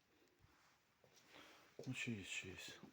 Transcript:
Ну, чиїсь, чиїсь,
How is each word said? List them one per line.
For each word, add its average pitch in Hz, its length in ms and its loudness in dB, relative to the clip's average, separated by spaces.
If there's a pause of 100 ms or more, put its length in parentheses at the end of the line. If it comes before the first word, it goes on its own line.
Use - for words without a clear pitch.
(1900)
Ну, 131 60 4
чиїсь, 110 340 4
чиїсь, - 440 0 (220)